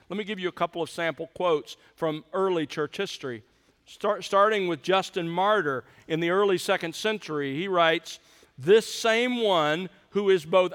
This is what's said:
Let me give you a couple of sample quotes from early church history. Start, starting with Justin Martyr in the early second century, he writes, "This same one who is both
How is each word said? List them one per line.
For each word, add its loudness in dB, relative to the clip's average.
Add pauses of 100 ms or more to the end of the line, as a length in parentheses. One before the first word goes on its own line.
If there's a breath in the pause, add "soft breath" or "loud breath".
Let -8
me -6
give -8
you -4
a -4
couple -4
of -6
sample -6
quotes -2 (180 soft breath)
from -4
early 0
church -6
history. -8 (420 soft breath)
Start, -4
starting 4
with -4
Justin 0
Martyr 0 (240 soft breath)
in -2
the 0
early 2
second -2
century, -4
he -4
writes, 0 (380 soft breath)
"This 4
same 0
one 2 (220 soft breath)
who 2
is 2
both 2